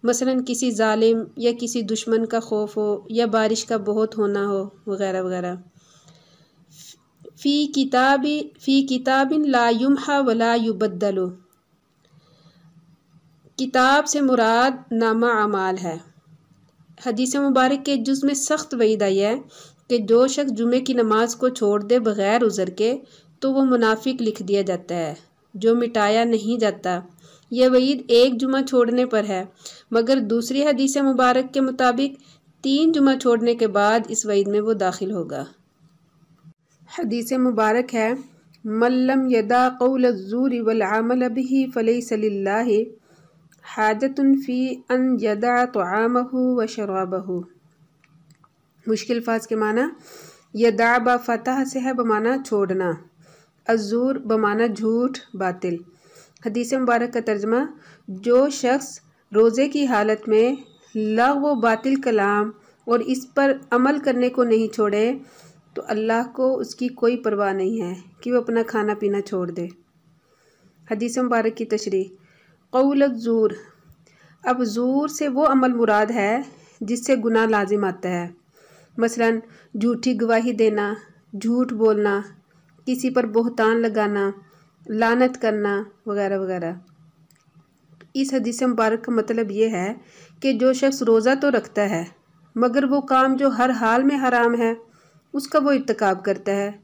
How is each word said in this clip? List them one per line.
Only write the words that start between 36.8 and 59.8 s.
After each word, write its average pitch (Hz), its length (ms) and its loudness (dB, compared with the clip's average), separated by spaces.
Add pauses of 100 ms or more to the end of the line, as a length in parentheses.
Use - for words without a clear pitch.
हदीस 233 500 -6
मुबारक 240 540 0
है, 226 180 0 (540)
मल्लम 254 640 0
यदा 247 380 2 (100)
कौल 254 340 2
ज़ूरी 233 500 -2
वल 220 220 0
अमल 233 460 0
बिही 262 420 0
फलैसा 233 460 0
लिल्लाहि 214 680 0 (800)
हाजतुन 269 720 2
फ़ी 254 540 -4
अन 254 300 2
यदा 233 460 2
तआमहु 240 720 0 (120)
व 233 140 0
शराबहु। 185 760 -6 (1400)
मुश्किल 226 320 -2
अल्फाज 226 280 -2
के 226 120 -4
माना, 220 260 0 (720)
यदा 233 440 4
बा 240 200 2
फतह 247 460 -2
से 262 140 -6
है, 262 140 -2
बमाना 233 460 0
छोड़ना, 190 500 -2 (800)
अज़ूर 226 580 0
बमाना 220 440 0
झूठ, 226 480 -2 (180)
बातिल। 180 440 -4 (680)
हदीस 240 300 -4
मुबारक 240 380 0
का 233 80 -4
तर्जुमा, 220 400 -2 (460)
जो 240 440 2
शख्स 269 500 -4 (300)
रोज़े 226 380 4
की 285 160 0